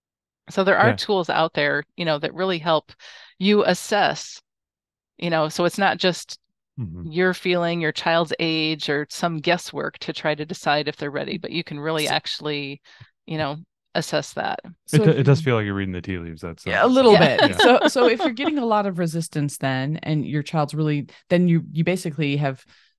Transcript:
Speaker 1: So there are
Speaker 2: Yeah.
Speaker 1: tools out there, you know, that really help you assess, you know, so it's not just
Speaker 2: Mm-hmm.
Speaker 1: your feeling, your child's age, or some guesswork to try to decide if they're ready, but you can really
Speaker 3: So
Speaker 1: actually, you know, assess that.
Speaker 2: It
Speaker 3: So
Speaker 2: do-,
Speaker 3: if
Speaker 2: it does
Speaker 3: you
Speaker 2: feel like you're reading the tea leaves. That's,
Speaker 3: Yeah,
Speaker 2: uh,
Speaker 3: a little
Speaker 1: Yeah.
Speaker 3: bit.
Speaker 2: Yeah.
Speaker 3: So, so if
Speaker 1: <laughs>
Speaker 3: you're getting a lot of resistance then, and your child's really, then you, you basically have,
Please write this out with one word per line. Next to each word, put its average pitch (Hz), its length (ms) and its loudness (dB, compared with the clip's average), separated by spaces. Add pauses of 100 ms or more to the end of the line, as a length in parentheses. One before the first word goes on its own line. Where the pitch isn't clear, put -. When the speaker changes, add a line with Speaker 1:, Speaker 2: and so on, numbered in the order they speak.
(500)
Speaker 1:
So 196 140 0
there 185 140 4
are 214 120 6
Speaker 2:
Yeah. - 60 2
Speaker 1:
tools 190 340 -2
out 160 240 0
there, 147 300 0 (140)
you 170 80 -6
know, 156 140 0
that 165 140 -6
really 180 260 -2
help 156 320 0 (480)
you 208 260 4
assess, 175 760 0 (760)
you 170 120 -4
know, 160 200 0
so 175 160 -2
it's 170 120 -2
not 196 200 2
just - 420 -4 (380)
Speaker 2:
Mm-hmm. 165 320 -10
Speaker 1:
your 180 240 0
feeling, 170 460 -2
your 156 140 -2
child's 165 440 0
age, 160 520 -2
or 147 200 -2
some 170 300 -4
guesswork 170 600 -2
to - 120 -8
try 151 240 -4
to 151 100 -8
decide 151 440 -2
if - 80 -8
they're 143 120 -6
ready, 139 280 -6
but - 140 -12
you 165 120 -6
can 147 160 -12
really 156 260 -4
Speaker 3:
So 135 80 -2
Speaker 1:
actually, 147 680 -6 (440)
you 160 120 -6
know, 147 180 -4 (380)
assess 156 400 -4
that. - 320 -6
Speaker 2:
It 180 80 -18 (140)
Speaker 3:
So 156 180 0
Speaker 2:
do-, 160 60 8
Speaker 3:
if 120 80 2
Speaker 2:
it 135 40 2
does 139 160 6
Speaker 3:
you 156 60 -6
Speaker 2:
feel 123 100 2
like 107 80 0
you're 101 100 -2
reading 95 200 -2
the 87 80 -6
tea 92 160 -6
leaves. 82 240 -10
That's, 82 240 -12
Speaker 3:
Yeah, 101 180 2
Speaker 2:
uh, 233 40 6
Speaker 3:
a - 20 2
little 254 240 8
Speaker 1:
Yeah. 160 240 6
Speaker 3:
bit. 294 140 4
Speaker 2:
Yeah. - 80 -4
Speaker 3:
So, 262 280 6
so 247 220 4
if 233 100 2
Speaker 1:
<laughs> 370 60 0
Speaker 3:
you're 277 60 0
getting 294 260 -4
a 247 80 -2
lot 208 200 2
of 180 140 -4
resistance 160 580 -4
then, 139 460 -4
and 156 240 -2
your 143 160 -2
child's 147 300 -2
really, 151 340 -2 (220)
then 180 180 4
you, 165 240 4
you 160 140 0
basically 160 500 -2
have, 143 260 -2 (380)